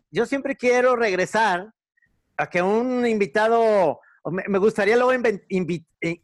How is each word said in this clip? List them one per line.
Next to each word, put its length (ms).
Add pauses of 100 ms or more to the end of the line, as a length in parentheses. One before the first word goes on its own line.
(120)
yo 120
siempre 320
quiero 380
regresar 760 (680)
a 80
que 140
un 420
invitado, 960 (240)
o 80
me, 160
me 120
gustaría 380
luego 160
inven-, 380
invi-, 340 (160)
eh, 240